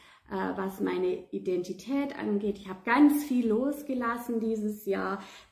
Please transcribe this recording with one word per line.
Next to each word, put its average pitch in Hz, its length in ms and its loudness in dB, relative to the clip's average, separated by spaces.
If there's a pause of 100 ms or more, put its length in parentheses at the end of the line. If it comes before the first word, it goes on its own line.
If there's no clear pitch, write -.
(300)
äh, 190 260 -2
was 190 260 -4
meine 180 480 -2
Identität 196 880 -4
angeht, 208 400 0
ich - 100 -14
habe 190 160 -10
ganz 285 400 6
viel 247 240 2
losgelassen 240 880 -2
dieses 214 460 -2
Jahr, 190 380 -2 (300)